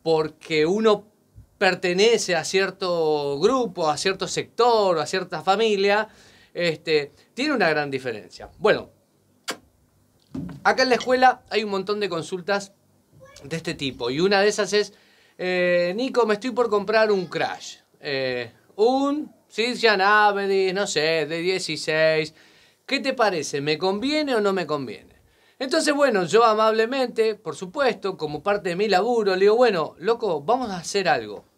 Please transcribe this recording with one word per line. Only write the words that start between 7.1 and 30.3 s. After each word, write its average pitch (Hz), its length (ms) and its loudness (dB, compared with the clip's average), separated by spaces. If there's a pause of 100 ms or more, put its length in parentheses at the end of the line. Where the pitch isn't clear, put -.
tiene 285 180 -2
una 190 160 2
gran 147 220 -2
diferencia. 107 680 -8
Bueno, 147 320 0 (1700)
acá 220 200 0
en 254 60 0
la 233 60 4
escuela 254 560 2
hay 220 120 -2
un 208 60 -6
montón 196 300 -4
de 202 100 -4
consultas 185 640 -6 (720)
de 156 140 -8
este 170 180 -6
tipo, 123 340 -6
y 143 120 -2
una 196 200 4
de 208 60 4
esas 202 260 -2
es, 202 200 -2 (440)
eh, 180 580 0
"Nico, 247 300 0
me 214 100 0
estoy 254 140 -8
por 233 200 -2
comprar 214 420 2
un 180 160 0
Crash, 139 500 -6 (220)
eh, 131 540 -4 (220)
un 269 560 0 (160)
Sirjan 220 540 0
Avedis, 196 720 2
no 196 140 -2
sé, 160 400 0
de 165 140 -6
dieciséis, 160 920 0 (520)
¿qué 262 140 -4
te 262 140 -4
parece? 190 460 -2
¿Me 147 180 -2
conviene 262 580 -2
o 214 60 0
no 196 120 0
me 180 120 -2
conviene?". 135 540 -10 (400)
Entonces, 294 340 0
bueno, 262 300 2
yo 202 220 4
amablemente, 220 880 2
por 160 180 -12
supuesto, 196 640 -2
como 151 260 -8
parte 202 280 -2
de 170 80 -4
mi 214 100 0
laburo, 202 480 2
le 185 60 0
digo, 208 160 6
"Bueno, 196 420 2
loco, 196 420 -2